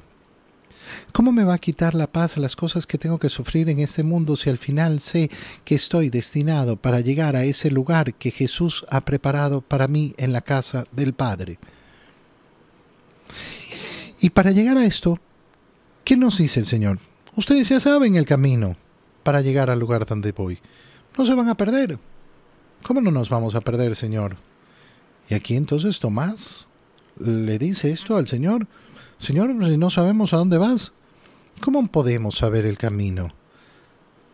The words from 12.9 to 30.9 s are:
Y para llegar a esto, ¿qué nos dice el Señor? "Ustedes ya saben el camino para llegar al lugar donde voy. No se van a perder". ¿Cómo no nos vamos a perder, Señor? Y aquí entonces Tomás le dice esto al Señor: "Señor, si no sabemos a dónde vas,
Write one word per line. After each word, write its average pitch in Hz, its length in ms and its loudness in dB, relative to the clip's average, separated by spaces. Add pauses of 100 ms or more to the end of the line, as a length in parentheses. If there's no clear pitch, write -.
Y 185 100 4
para 190 220 4
llegar 226 260 4
a 247 80 4
esto, 175 320 0 (880)
¿qué 269 120 4
nos 247 220 4
dice 147 220 2
el 107 60 0
Señor? 104 340 2 (360)
"Ustedes 254 340 2
ya 269 100 4
saben 277 360 4
el 156 100 4
camino 127 500 2 (480)
para 143 180 2
llegar 135 280 2
al 123 100 2
lugar 117 260 0
donde 104 260 -2
voy. 92 280 -6 (580)
No 262 80 2
se 240 80 4
van 240 160 2
a 226 60 0
perder". 214 420 0 (880)
¿Cómo 254 180 0
no 208 80 4
nos 131 200 0
vamos 113 260 0
a 117 60 -2
perder, 120 340 0
Señor? 107 420 -4 (920)
Y 107 60 -2
aquí 120 200 -2
entonces 151 440 0
Tomás 135 680 -4 (500)
le 110 400 -2
dice 147 340 -2
esto 185 260 -2
al 143 100 0
Señor: 196 400 -2 (500)
"Señor, 180 320 0 (180)
si 156 100 4
no 175 120 2
sabemos 190 440 2
a 165 40 4
dónde 170 220 4
vas, 226 320 0 (680)